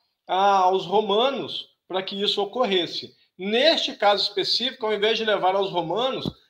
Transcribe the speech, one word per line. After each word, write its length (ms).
a, 340
aos 260
romanos 840
para 140
que 200
isso 200
ocorresse. 720
Neste 580
caso 280
específico, 600
ao 80
invés 240
de 80
levar 300
aos 160
romanos, 600